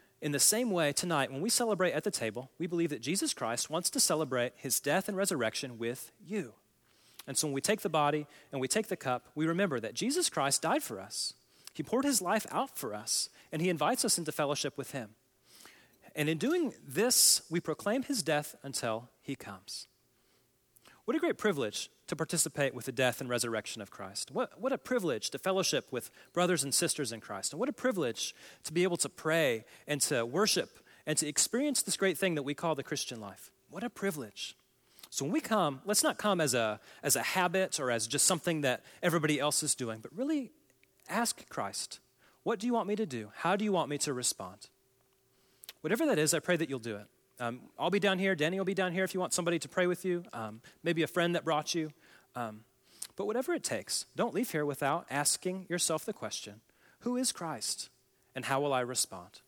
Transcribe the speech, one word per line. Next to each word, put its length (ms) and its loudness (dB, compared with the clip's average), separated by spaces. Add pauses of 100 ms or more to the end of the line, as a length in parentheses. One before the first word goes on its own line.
(200)
in 120 -2
the 80 0
same 320 4
way, 200 2
tonight, 380 0
when 120 -4
we 80 0
celebrate 420 2
at 100 0
the 80 -2
table, 480 -4
we 80 -2
believe 240 0
that 100 -4
Jesus 320 -2
Christ 380 -4
wants 200 -2
to 100 -2
celebrate 560 2
his 240 -2
death 260 2
and 100 -4
resurrection 600 0
with 320 -6 (160)
you. 280 -6 (720)
And 100 -2
so 80 0
when 80 -2
we 60 0
take 220 0
the 60 -2
body 380 2 (240)
and 100 -4
we 60 0
take 220 0
the 80 -2
cup, 400 -4
we 100 0
remember 320 2
that 160 -6
Jesus 340 0
Christ 340 0
died 200 2
for 160 -8
us. 360 -8 (380)
He 120 -6
poured 200 2
his 160 4
life 300 2
out 260 -2
for 160 -6
us, 360 -2 (240)
and 100 -2
he 60 4
invites 360 2
us 140 2
into 140 -2
fellowship 440 -2
with 140 -8
him. 200 -8 (1080)
And 120 2
in 100 2
doing 360 2 (100)
this, 640 6
we 120 0
proclaim 420 0
his 220 -2
death 400 0
until 440 -4 (140)
he 140 -6
comes. 500 -14 (1160)
What 120 0
a 40 2
great 180 2
privilege 520 0 (180)
to 80 -4
participate 580 0
with 120 -8
the 60 -6
death 280 2
and 100 -6
resurrection 500 -2
of 100 -10
Christ. 420 -10
What, 280 -4
what 120 0
a 60 0
privilege 520 -2
to 80 -8
fellowship 540 0
with 180 -4 (220)
brothers 320 2
and 100 -2
sisters 380 0
in 80 -10
Christ. 320 -6
And 80 -8
what 80 0
a 40 -4
privilege 640 -2 (300)
to 80 -8
be 100 2
able 140 2
to 120 0
pray 560 2 (220)
and 160 -2
to 240 2
worship 540 0 (260)
and 120 0
to 100 0
experience 540 2
this 140 -2
great 220 2
thing 160 2
that 80 0
we 100 -4
call 220 0
the 80 -2
Christian 380 -6
life. 320 -14 (180)
What 140 -8
a 60 -6
privilege. 640 -6 (540)
So 140 -4
when 80 0
we 80 2
come, 440 0
let's 180 4
not 160 2
come 220 4
as 120 4
a, 280 2 (220)
as 120 4
a 80 2
habit 560 2
or 120 0
as 180 2
just 180 2
something 360 2
that 200 2 (200)
everybody 360 4
else 240 2
is 120 2
doing, 260 -4
but 160 -16
really 340 0 (580)
ask 400 -2
Christ, 520 -6 (420)
"What 160 0
do 80 -4
you 80 2
want 140 2
me 80 2
to 100 0
do? 300 -6
How 200 2
do 80 0
you 80 2
want 160 2
me 100 -2
to 140 -2
respond?" 560 -6 (1120)
Whatever 260 0
that 120 4
is, 160 4
I 60 2
pray 160 2
that 120 0
you'll 120 -4
do 160 -6
it. 100 -12 (340)
Um, 200 -4 (180)
I'll 100 0
be 120 2
down 180 2
here. 160 2
Danny 240 2
will 60 0
be 100 0
down 180 0
here 120 0
if 100 -4
you 60 0
want 120 -2
somebody 280 0
to 80 -10
pray 180 2
with 180 -2
you, 280 -2
um, 280 -8 (220)
maybe 220 2
a 20 2
friend 300 2
that 80 -2
brought 280 0
you. 200 -2 (420)
Um, 300 -6 (500)
but 120 -4
whatever 280 0
it 80 -2
takes, 440 -4 (100)
don't 180 0
leave 160 0
here 160 0
without 420 0
asking 600 -2
yourself 360 0
the 80 -4
question, 480 -8 (400)
"Who 160 -2
is 160 0
Christ, 580 -6 (440)
and 100 -6
how 160 2
will 140 2
I 60 2
respond?" 680 -4